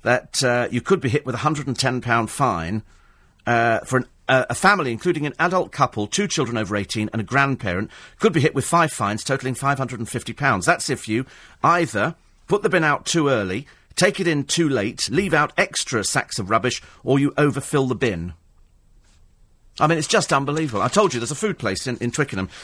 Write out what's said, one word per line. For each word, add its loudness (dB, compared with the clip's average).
that, 0
uh, 2
you -2
could 2
be -2
hit 0
with -4
a -8
hundred -2
and -4
ten 0
pound 0
fine -2
uh, 2
for -2
an, 0
uh, 4
a -2
family, 4
including -2
an -4
adult 0
couple, 0
two -2
children -2
over -2
eighteen -2
and -4
a -4
grandparent, 0
could 4
be 4
hit 2
with 0
five 2
fines -2
totalling -2
five 0
hundred -6
and -6
fifty -6
pounds. 0
That's 0
if -4
you -2
either 2
put 2
the 0
bin 2
out 2
too 2
early, 0
take 2
it 0
in 0
too 0
late, -2
leave 0
out 2
extra -2
sacks -2
of -6
rubbish, 0
or 2
you 2
overfill 0
the -2
bin. -2
I 4
mean, 4
it's -4
just 2
unbelievable. 0
I 2
told 2
you, -4
there's -4
a -6
food -4
place -4
in, -4
in -4
Twickenham. -2